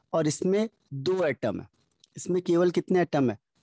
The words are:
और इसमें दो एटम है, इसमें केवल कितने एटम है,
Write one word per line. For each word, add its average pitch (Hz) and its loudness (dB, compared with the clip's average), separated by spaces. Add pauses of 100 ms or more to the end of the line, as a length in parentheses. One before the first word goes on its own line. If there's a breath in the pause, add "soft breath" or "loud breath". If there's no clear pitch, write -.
(140)
और 160 2
इसमें 196 0 (240)
दो 175 -2
एटम 113 -2
है, 90 -14 (500)
इसमें 180 -2
केवल 180 2
कितने 180 0
एटम 143 2
है, 104 -6 (260)